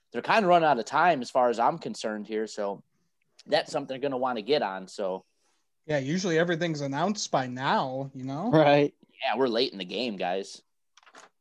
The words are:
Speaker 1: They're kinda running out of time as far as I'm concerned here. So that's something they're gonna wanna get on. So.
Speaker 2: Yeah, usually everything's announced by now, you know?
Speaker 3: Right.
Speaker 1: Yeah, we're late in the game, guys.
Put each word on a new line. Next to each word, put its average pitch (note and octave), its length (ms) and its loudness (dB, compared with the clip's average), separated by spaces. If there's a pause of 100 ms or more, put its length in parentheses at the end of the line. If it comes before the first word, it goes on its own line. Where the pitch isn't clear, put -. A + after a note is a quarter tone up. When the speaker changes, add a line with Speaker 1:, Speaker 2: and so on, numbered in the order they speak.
(120)
Speaker 1:
They're A#2+ 100 -6
kinda G3+ 260 2
running E3+ 200 6
out C#3 100 4
of A2 80 -2
time D3+ 360 2
as A#2 100 -10
far B2 180 4
as A2+ 100 0
I'm C#3+ 200 2
concerned G#2+ 480 -8
here. A2 180 -4
So G2+ 380 -6 (640)
that's D3 240 -2
something C#3+ 160 -6
they're C3+ 220 -4
gonna C3 80 -4
wanna B2 260 -2
get C3 180 2
on. F#2+ 260 -6
So. F#2+ 360 -6 (640)
Speaker 2:
Yeah, D3+ 120 0
usually D#3+ 380 0
everything's E3 440 0
announced D3+ 500 -2
by C3 160 0
now, C3+ 640 -2
you B2+ 120 -10
know? D3 260 -4
Speaker 3:
Right. D3 420 6 (280)
Speaker 1:
Yeah, A#2+ 160 0
we're C3 100 2
late A#2+ 240 0
in F#2+ 60 -12
the F#2+ 80 -6
game, G2+ 320 -4
guys. F#2 440 -6 (800)